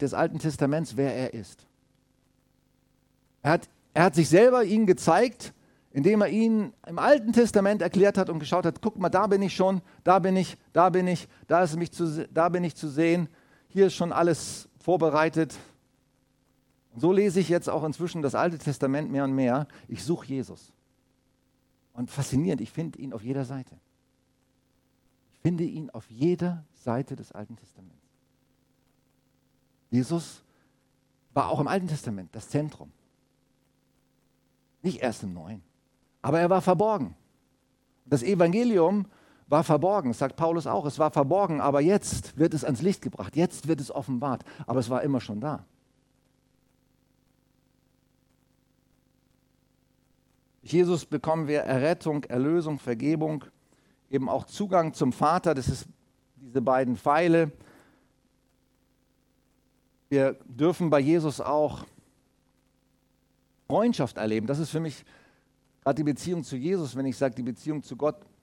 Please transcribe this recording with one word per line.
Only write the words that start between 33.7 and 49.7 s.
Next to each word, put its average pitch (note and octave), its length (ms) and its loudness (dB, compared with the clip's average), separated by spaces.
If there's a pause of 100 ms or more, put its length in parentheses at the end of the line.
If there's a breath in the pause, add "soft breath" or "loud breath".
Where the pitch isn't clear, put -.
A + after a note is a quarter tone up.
Nicht F3 200 -4
erst A#2+ 200 -4
im G2 100 -8
Neuen. F2 300 -14 (600)
Aber C#3+ 160 0
er F3 100 2
war F#3 140 4
verborgen. F#3 540 0 (880)
Das B2 180 0
Evangelium F#3+ 840 2 (420 soft breath)
war D3 160 2
verborgen, D#3+ 480 2
sagt C3 240 -4
Paulus E3 300 -2
auch. C#3+ 200 -2
Es C3+ 120 -4
war D#3 120 2
verborgen, D#3+ 500 2
aber C#3+ 200 2
jetzt - 580 0
wird D#3+ 160 2
es D3 100 -4
ans C3+ 180 -2
Licht F#3+ 200 0
gebracht. G2+ 320 -10
Jetzt E3+ 320 -2
wird D3+ 140 0
es C#3 100 -10
offenbart. C3 540 -4 (220 loud breath)
Aber B2+ 140 0
es A2+ 100 -2
war B2+ 120 0
immer C#3 180 0
schon G#2 200 -8
da. C#3 240 -8 (4000)